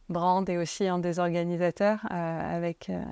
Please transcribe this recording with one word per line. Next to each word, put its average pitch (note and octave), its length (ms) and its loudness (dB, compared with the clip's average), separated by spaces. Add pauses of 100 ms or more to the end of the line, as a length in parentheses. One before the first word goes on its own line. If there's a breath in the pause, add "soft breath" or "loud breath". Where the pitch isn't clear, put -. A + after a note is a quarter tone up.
Brand F3+ 420 2
est F3+ 60 0
aussi F3 320 0
un F3+ 120 2
des F3 200 0
organisateurs, F3 800 2 (120)
euh, E3 440 -2
avec, E3+ 340 -4
euh, F3+ 220 -4